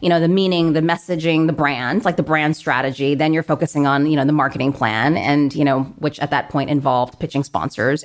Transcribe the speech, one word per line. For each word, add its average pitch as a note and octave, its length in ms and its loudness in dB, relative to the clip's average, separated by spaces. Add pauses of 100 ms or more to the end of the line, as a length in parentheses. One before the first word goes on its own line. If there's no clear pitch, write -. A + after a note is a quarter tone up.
you F3+ 60 0
know, E3+ 120 4
the E3+ 80 4
meaning, F3+ 460 2
the D#3+ 80 2
messaging, E3 640 0
the D#3+ 60 0
brand, C#3+ 520 -2
like F3 120 0
the D#3+ 80 0
brand D#3 320 0
strategy. C3+ 580 -2
Then D#3 180 2
you're D#3+ 120 0
focusing D3 420 0
on, C#3 200 2
you D#3 100 2
know, C3+ 80 2
the D3 80 2
marketing C#3 400 0
plan, A#2+ 440 0
and, C#3+ 380 0
you D3+ 100 0
know, C3+ 200 2 (140)
which D3+ 200 -4
at C#3+ 120 -4
that C3+ 200 -2
point C#3 180 -2
involved C3 520 0
pitching C#3 240 -4
sponsors A#2+ 600 -2